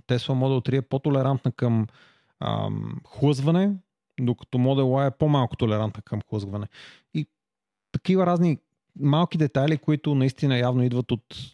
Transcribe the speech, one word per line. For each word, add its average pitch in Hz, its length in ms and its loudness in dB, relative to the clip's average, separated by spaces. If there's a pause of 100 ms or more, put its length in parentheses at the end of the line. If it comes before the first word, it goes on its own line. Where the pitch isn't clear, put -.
Tesla 123 260 -2
Model 131 320 0
три 131 120 -2
е 135 60 -2
по-толерантна 135 720 0
към, 113 340 0 (540)
ам, 107 680 -6
хлъзване, 156 680 0 (440)
докато 120 380 -4
Model 135 240 2
Y 135 240 2
е 131 120 -4
по-малко 147 380 2
толерантна 107 460 -2
към 104 260 -8
хлъзване. 101 380 -6 (480)
И 156 120 -4 (680)
такива 185 340 2
разни 175 320 2 (420)
малки 151 380 2
детайли, 147 400 2
които 147 360 0
наистина 135 440 2
явно 123 240 2
идват 123 300 0
от - 240 -6 (180)